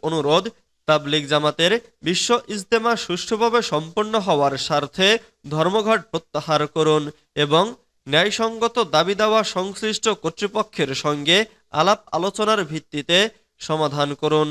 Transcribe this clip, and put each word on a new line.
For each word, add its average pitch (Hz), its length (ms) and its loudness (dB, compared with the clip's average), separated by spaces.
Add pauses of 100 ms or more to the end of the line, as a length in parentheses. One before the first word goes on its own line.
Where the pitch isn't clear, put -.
অনুরোধ, 160 420 0 (440)
তাবলিগ 151 400 0
জামাতের 151 440 2 (300)
বিশ্ব 170 280 -2 (180)
ইজতেমা 220 500 0
সুষ্ঠুভাবে 226 680 -2
সম্পন্ন 165 560 -4
হওয়ার 147 380 0
স্বার্থে 147 500 0 (420)
ধর্মঘট 196 580 0
প্রত্যাহার 151 600 -2
করুন 156 360 2 (320)
এবং 147 280 2 (440)
ন্যায়সঙ্গত 220 680 0 (140)
দাবি 165 260 2
দাওয়া 214 340 2
সংশ্লিষ্ট 202 560 -4 (140)
কর্তৃপক্ষের 165 760 -4
সঙ্গে 147 420 0 (360)
আলাপ 185 260 2 (120)
আলোচনার 208 520 0
ভিত্তিতে 156 540 -2 (440)
সমাধান 147 520 0
করুন। 151 380 2